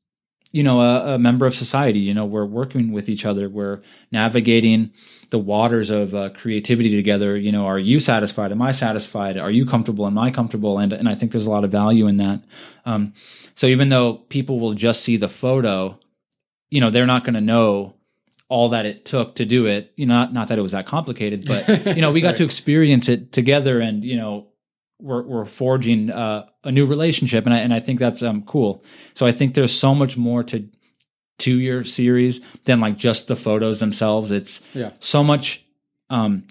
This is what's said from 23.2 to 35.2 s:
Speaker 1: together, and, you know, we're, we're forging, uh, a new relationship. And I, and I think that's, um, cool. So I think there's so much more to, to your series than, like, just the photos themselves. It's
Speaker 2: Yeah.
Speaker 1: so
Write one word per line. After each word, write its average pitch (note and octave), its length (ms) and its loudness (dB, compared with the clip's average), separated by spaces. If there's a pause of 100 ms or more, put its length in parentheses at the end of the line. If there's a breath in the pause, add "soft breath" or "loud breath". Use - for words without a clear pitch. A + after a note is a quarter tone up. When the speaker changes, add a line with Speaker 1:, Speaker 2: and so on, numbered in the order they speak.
Speaker 1:
together, C3 460 2
and, A2 260 -4
you B2 100 -6
know, G#2 340 -8 (500)
we're, B2+ 240 -6
we're A#2+ 220 -6
forging, A#2 640 0
uh, G#2+ 340 -4 (180)
a D3 80 -4
new C#3 140 4
relationship. C#3+ 600 0
And A#2+ 100 4
I, - 40 2
and A#2+ 140 0
I A2+ 60 0
think B2 200 -4
that's, A#2+ 220 0
um, G#2+ 220 -4
cool. G#2+ 400 -2 (320 loud breath)
So C3 100 0
I A#2+ 60 4
think B2 240 0
there's C3 220 2
so C#3 180 4
much C3+ 200 0
more A#2+ 280 0
to, G#2+ 260 -8 (720)
to B2+ 180 2
your B2+ 260 -2
series B2 560 2 (260 loud breath)
than, B2 140 4
like, G#2+ 180 0
just A2+ 300 -2
the - 80 -2
photos A2 440 -2
themselves. G#2+ 520 -2
It's G2+ 300 -6 (120)
Speaker 2:
Yeah. A#2 260 -8
Speaker 1:
so D3 240 2